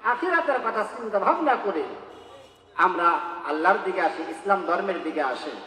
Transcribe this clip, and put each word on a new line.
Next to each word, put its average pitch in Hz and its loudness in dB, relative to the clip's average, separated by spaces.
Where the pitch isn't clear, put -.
আখিরাতের 285 2
কথা 226 -2
চিন্তা 214 -4
ভাবনা 277 4
করে 180 -2
আমরা 170 2
আল্লাহর 160 4
দিকে 185 -2
আসি, 160 0
ইসলাম 180 -2
ধর্মের 180 -2
দিকে 156 -4
আসি। 127 -4